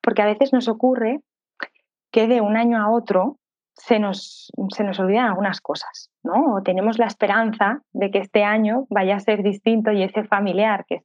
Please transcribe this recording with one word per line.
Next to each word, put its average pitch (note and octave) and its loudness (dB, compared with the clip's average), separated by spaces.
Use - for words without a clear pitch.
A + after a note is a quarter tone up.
porque G#3+ 2
a G#3 4
veces G#3+ 2
nos B3 0
ocurre B3 0
que A3+ 4
de A#3+ 4
un G#3 2
año A#3 2
a G#3 2
otro A3+ 0
se - 0
nos, G3+ -8
se G#3+ -2
nos G3 -4
olvidan G3+ 2
algunas G3 -2
cosas, - -12
¿no? A3 0
O G3 -4
tenemos G3+ 0
la A3+ 2
esperanza G#3+ -2
de G3 -2
que G3+ -2
este G3+ 0
año A3 0
vaya G3+ 0
a G3 -6
ser G#3 0
distinto G#3+ 0
y G3 2
ese G#3+ -4
familiar G3+ 0
que F3 -8